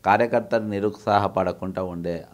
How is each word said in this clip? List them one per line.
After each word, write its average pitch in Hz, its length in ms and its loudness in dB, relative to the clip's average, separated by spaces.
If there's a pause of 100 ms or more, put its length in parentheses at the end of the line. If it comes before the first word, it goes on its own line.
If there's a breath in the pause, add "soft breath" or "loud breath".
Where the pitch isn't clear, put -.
కార్యకర్తలు 113 600 2
నిరుత్సాహపడకుండా 98 1160 0
ఉండే 87 500 -6